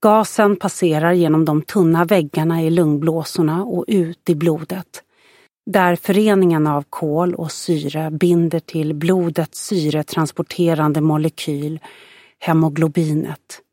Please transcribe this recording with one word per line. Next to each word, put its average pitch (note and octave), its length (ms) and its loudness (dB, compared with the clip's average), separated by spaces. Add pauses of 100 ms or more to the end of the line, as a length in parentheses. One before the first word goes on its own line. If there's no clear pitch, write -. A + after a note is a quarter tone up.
Gasen G#3+ 540 2
passerar E3+ 560 0
genom D#3+ 320 4
de D3+ 180 0
tunna E3+ 420 2
väggarna E3 580 0
i D#3+ 80 0
lungblåsorna D#3+ 920 0
och F3+ 240 -4
ut F3 420 -2
i F3 40 4
blodet, D#3+ 680 -6 (640)
där F3+ 300 2
föreningen F#3+ 720 2
av D3 240 -2
kol E3+ 440 -2
och E3 180 -10
syre D#3 580 -4
binder E3+ 500 2
till D#3 340 -4
blodets E3+ 720 -2
syretransporterande D#3 1300 -2
molekyl, D3+ 800 -2 (580)
hemoglobinet. D#3 1200 -2 (100)